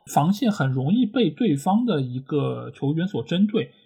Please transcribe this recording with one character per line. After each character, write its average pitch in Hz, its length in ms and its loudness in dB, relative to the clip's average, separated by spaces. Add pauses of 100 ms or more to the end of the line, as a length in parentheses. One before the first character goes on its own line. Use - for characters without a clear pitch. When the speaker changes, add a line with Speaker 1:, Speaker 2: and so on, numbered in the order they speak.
(120)
Speaker 1:
防 160 200 4
线 214 180 0
很 139 220 0
容 135 200 0
易 240 140 4
被 208 240 0
对 180 240 0
方 190 300 0
的 175 160 0
一 127 180 -6
个 131 540 -4
球 139 220 -2
员 170 120 0
所 135 160 -4
针 185 240 0
对。 208 180 -2
Speaker 2:
对。 - 80 -14 (140)